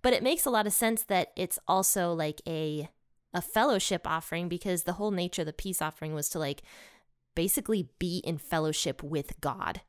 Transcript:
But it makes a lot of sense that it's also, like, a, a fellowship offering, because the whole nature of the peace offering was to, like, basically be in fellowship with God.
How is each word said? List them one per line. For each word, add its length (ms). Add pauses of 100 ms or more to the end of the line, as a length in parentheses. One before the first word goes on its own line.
But 120
it 100
makes 220
a 40
lot 180
of 60
sense 300
that 320
it's 320
also, 460
like, 340
a, 420 (440)
a 80
fellowship 680
offering, 420
because 340
the 100
whole 180
nature 320
of 20
the 80
peace 280
offering 320
was 160
to, 100
like, 220 (760)
basically 540 (100)
be 260
in 120
fellowship 680
with 380
God. 480